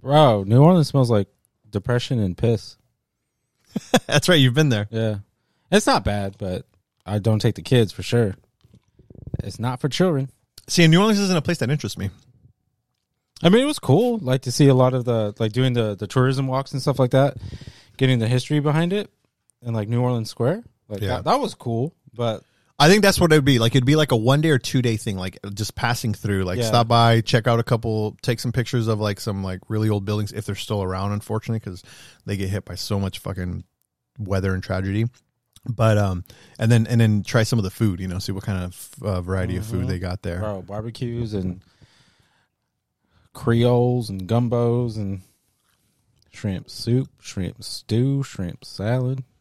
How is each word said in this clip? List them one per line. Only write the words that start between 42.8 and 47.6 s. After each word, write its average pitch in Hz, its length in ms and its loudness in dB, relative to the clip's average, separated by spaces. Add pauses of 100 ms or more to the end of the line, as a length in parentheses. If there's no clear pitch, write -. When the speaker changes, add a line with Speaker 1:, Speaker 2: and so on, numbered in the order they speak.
Speaker 1:
Creoles 120 760 2
and 95 180 -8
gumbos 120 720 0
and 98 240 -6 (1120)
shrimp - 380 -8
soup, 127 380 -2 (120)
shrimp - 420 -10